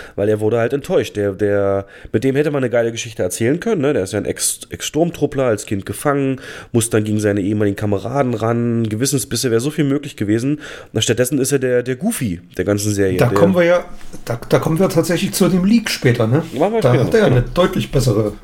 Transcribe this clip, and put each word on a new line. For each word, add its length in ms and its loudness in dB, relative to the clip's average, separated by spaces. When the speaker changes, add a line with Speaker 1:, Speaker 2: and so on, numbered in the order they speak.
Speaker 1:
weil 120 0
er 120 2
wurde 180 2
halt 140 0
enttäuscht. 420 -2
Der, 180 0
der, 540 0
mit 120 0
dem 100 2
hätte 160 0
man 140 -2
eine 60 0
geile 200 2
Geschichte 320 -8
erzählen 380 0
können, 200 -2
ne? 120 2
Der 100 0
ist 100 -6
ja 60 0
ein 60 -2
Ex-, 460 -4
Ex-Sturmtruppler, 760 -2
als 220 -2
Kind 200 -4
gefangen, 540 -2
muss 180 2
dann 140 2
gegen 160 0
seine 220 0
ehemaligen 340 0
Kameraden 580 -2
ran, 540 0
Gewissensbisse, 640 -2
wäre 80 2
so 100 -2
viel 140 -2
möglich 320 -2
gewesen. 440 0
Na, 80 0
stattdessen 380 0
ist 140 0
er 80 2
der, 240 2
der 100 -2
Goofy 460 -4
der 60 0
ganzen 280 0
Serie. 260 2
Speaker 2:
Da 100 4
Speaker 1:
Der 100 0
Speaker 2:
kommen 160 6
wir 100 4
ja, 200 2
da, 140 -6
da 100 4
kommen 220 0
wir 80 4
tatsächlich 440 0
zu 160 2
dem 160 2
Leak 240 4
später, 380 2
ne? 160 2
Speaker 1:
Machen 160 2
wir 60 2
Speaker 2:
Da 120 4
Speaker 1:
später 120 4
Speaker 2:
hat 100 0
er 60 6
Speaker 1:
noch, 60 4
Speaker 2:
eine 60 4
Speaker 1:
genau. 120 -4
Speaker 2:
deutlich 380 0
bessere, 400 2